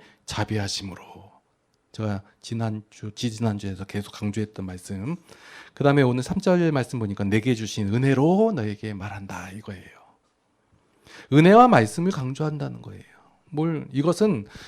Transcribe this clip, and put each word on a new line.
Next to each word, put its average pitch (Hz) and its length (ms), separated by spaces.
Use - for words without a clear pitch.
자비하심으로. 98 760
제가 104 300
지난주, 107 720
지지난주에서 104 720
계속 - 280
강조했던 104 520
말씀. 95 520
그다음에 143 280
오늘 127 200
삼 180 180
절 175 300
말씀 131 300
보니까 101 240
"내게 110 300
주신 107 380
은혜로 143 640
너에게 107 400
말한다." 95 560
이거예요. 95 480
은혜와 196 360
말씀을 170 440
강조한다는 135 720
거예요. 101 200
뭘, 151 420
이것은, 151 540